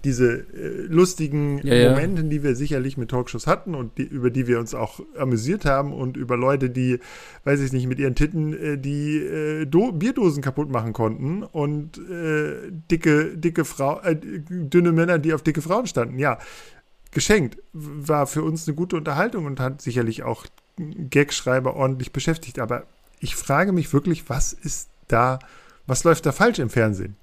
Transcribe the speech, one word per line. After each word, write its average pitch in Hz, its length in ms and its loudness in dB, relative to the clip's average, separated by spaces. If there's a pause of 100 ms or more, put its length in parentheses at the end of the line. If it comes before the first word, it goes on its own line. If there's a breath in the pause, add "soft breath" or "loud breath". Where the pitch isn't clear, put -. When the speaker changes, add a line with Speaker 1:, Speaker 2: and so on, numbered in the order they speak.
Speaker 1:
diese, 123 360 4
äh, - 480 -10
lustigen 151 760 2
Speaker 2:
Ja, 135 120 4
ja. 123 160 8
Speaker 1:
Momente, 160 320 2
die 151 200 -2
wir 135 120 2
sicherlich 135 420 -2
mit 117 140 -6
Talkshows 123 360 -4
hatten 180 280 0
und 120 220 -8
die, 131 60 -4
über 127 280 -2
die 123 160 -2
wir 120 120 4
uns 113 140 -8
auch 113 260 -6 (180)
amüsiert 131 480 0
haben 139 280 2
und 131 240 -6
über 123 200 -2
Leute, 131 320 2
die, 127 300 0 (440 loud breath)
weiß 139 180 2
ich 131 100 -2
nicht, 127 160 0
mit 127 120 -4
ihren 135 160 0
Titten, 151 380 0
äh, 151 240 -4
die, 147 400 -4
äh, 156 480 -4
Do-, 185 260 4
Bierdosen 175 500 0
kaputt 143 280 -4
machen 113 240 -2
konnten 131 500 -2
und, 151 560 -4 (100)
äh, 156 600 -4 (180)
dicke, 160 480 4
dicke 165 260 0
Frau-, 139 380 -2
äh, 170 180 2
dünne 175 720 2
Männer, 170 280 4
die 156 140 0
auf 143 100 -2
dicke 151 180 0
Frauen 208 260 -2
standen. 127 300 -2
Ja, 131 220 0 (720 loud breath)
geschenkt. 156 460 2 (160)
War 147 540 -2
für 156 160 -2
uns 160 240 -4
eine 147 80 -2
gute 175 220 -2
Unterhaltung 160 480 -2
und 135 140 -8
hat 131 220 -4
sicherlich 113 420 -2
auch 120 220 -6 (640)
Gagschreiber 131 680 2
ordentlich 131 360 -2
beschäftigt. 151 480 -4
Aber 120 260 -4 (360)
ich - 140 -6
frage 170 360 4
mich 175 220 2
wirklich, 156 360 2
was - 220 0
ist - 380 -8 (180)
da, 131 320 4 (480 loud breath)
was 127 160 0
läuft 165 220 6
da 143 80 2
falsch 226 260 4
im 120 100 -2
Fernsehen? 101 540 0